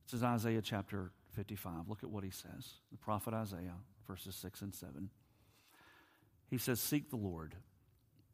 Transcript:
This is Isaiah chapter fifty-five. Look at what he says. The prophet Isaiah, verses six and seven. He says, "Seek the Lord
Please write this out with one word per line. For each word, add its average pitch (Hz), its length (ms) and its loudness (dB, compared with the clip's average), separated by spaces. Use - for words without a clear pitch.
This - 100 -6
is 117 100 4
Isaiah 113 380 6
chapter 98 500 0
fifty-five. 95 580 -4
Look 104 140 -4
at - 80 -6
what 101 140 -2
he 95 60 -2
says. - 500 -10
The 110 80 -14
prophet 107 340 2
Isaiah, 92 440 -2
verses 95 260 -6
six - 280 -8
and 101 120 -4
seven. 87 360 -8
He 127 100 2
says, 120 220 4
"Seek - 280 2
the 127 80 -2
Lord 85 380 0